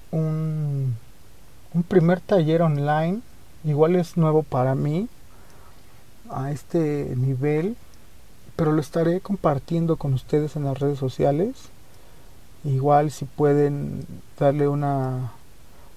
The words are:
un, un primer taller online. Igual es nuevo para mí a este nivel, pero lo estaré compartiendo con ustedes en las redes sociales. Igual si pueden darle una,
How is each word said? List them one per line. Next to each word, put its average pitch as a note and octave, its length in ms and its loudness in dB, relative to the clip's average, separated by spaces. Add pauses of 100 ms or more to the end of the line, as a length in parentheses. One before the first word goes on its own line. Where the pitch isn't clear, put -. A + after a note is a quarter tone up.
(100)
un, D#3 840 0 (800)
un E3+ 80 4
primer F3 380 4
taller E3+ 420 4
online. D#3 580 2 (440)
Igual D#3 300 6
es F3+ 220 0
nuevo D#3 260 6
para C3 320 2
mí D3+ 340 0 (1200)
a C#3 220 -4
este D3 640 0
nivel, D3 600 0 (800)
pero D3+ 160 2
lo D#3 80 4
estaré E3+ 400 2
compartiendo E3 720 0
con C#3+ 200 0
ustedes D3+ 420 0
en D3 80 -2
las C3+ 160 -2
redes C#3+ 180 0
sociales. C#3+ 720 0 (960)
Igual C#3+ 460 4
si - 140 -8
pueden C#3+ 840 2 (320)
darle C#3+ 300 4
una, C3+ 640 -2 (640)